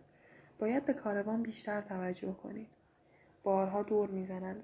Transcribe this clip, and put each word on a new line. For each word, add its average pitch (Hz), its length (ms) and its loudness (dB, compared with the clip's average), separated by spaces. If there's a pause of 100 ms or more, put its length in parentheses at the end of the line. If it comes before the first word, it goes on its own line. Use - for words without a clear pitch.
(600)
«باید 240 260 2
به 277 80 4
کاروان 214 500 0
بیشتر 208 380 -4
توجه 190 520 -4
کنید. 208 340 -10 (760)
بارها 196 400 4
دور 208 260 2
می‌زنند، 190 540 -4